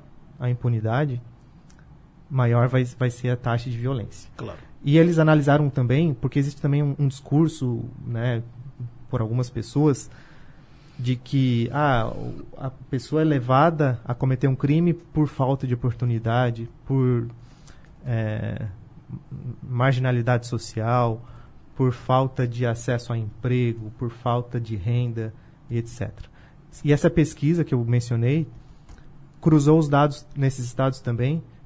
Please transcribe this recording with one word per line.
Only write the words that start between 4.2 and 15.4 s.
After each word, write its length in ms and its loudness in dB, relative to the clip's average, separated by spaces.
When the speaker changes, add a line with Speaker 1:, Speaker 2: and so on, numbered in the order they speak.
Speaker 2:
Claro. 220 -12
Speaker 1:
E 140 6
eles 220 6
analisaram 500 6
também, 460 2
porque 240 -2
existe 200 -2
também 220 0
um, 160 0
um 100 2
discurso, 760 0
né, 380 -2
por 100 -2
algumas 260 -2
pessoas, 600 0
de 160 -2
que, 580 0
ah, 400 2
o, 320 -10
a 140 -8
pessoa 520 -4
é 20 4
levada 840 4
a 80 -2
cometer 340 0
um 80 2
crime 380 2
por 340 -2
falta 380 -2